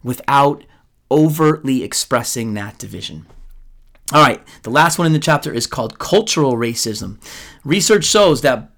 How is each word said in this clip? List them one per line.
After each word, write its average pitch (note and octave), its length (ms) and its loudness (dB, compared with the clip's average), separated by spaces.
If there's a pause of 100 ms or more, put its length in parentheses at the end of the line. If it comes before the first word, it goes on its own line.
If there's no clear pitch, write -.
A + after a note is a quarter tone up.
without C#3 600 0 (480)
overtly D3+ 720 2
expressing A#2 720 -4
that G#2 240 -10
division. F#2 480 -14 (880)
All D3+ 80 4
right, C3 220 2 (180)
the G#2+ 80 -12
last D#3 300 2
one E3+ 80 2
in D#3 60 4
the D#3 40 2
chapter D3 340 -2
is A#2+ 140 -4
called - 320 -8
cultural D#3+ 560 0
racism. A2+ 640 -4 (460)
Research F#3 420 2
shows F3 360 4
that B2+ 360 0